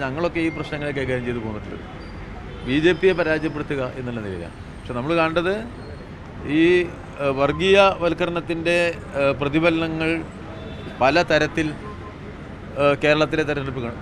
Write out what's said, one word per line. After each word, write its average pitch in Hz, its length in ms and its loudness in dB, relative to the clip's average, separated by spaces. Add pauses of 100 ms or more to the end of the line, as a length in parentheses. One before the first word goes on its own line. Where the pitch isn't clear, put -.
ഞങ്ങളൊക്കെ 165 420 -2
ഈ - 80 0
പ്രശ്നങ്ങളെ 147 420 -4
കൈകാര്യം 127 300 -2
ചെയ്ത് 120 180 -2
പോന്നിട്ടുള്ളത്. 104 380 -8 (840)
ബി 127 180 2
ജെ 180 160 8
പിയെ 185 180 6
പരാജയപ്പെടുത്തുക 151 640 0 (160)
എന്നുള്ള 120 260 -6
നിലയിലാണ്. 87 320 -8 (200)
പക്ഷെ - 220 -8
നമ്മൾ 139 220 -2
കാണേണ്ടത്, 165 320 2 (1080)
ഈ, - 20 6 (600)
ഏഹ്, 139 180 2
വർഗീയവൽക്കരണത്തിൻ്റെ, 170 1400 4 (440)
ഏഹ്, 139 200 4
പ്രതിഫലനങ്ങൾ 160 720 2 (920)
പല 143 200 6 (100)
തരത്തിൽ, 156 360 2 (1120)
ഏഹ്, 143 200 6
കേരളത്തിലെ 151 480 4
തെരഞ്ഞെടുപ്പ് 135 340 -4
കാ-, 117 180 -6